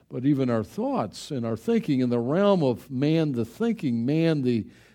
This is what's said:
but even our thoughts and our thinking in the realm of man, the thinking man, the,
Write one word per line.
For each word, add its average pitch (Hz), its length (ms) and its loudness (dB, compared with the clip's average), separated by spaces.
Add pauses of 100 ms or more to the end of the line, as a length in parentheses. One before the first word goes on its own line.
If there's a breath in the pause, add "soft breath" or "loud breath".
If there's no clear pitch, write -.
but 131 160 -8
even 135 280 2
our 110 120 0
thoughts 196 680 -6
and 117 160 -4
our 113 100 -4
thinking 185 420 0
in 127 100 2
the 120 100 2
realm 180 420 2
of 131 300 0
man, 147 400 2
the 117 120 -2
thinking 135 640 -2
man, 156 380 2
the, 117 240 0 (280 loud breath)